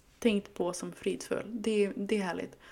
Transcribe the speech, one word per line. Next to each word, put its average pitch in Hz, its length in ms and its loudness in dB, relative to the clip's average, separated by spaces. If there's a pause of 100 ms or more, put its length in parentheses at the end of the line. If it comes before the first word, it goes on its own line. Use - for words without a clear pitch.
(200)
tänkt 202 340 2
på 175 200 0
som 175 180 -8
fridfull. - 560 -2
Det, 208 480 2
det 202 220 0
är 202 60 2
härligt. 180 340 -4 (140)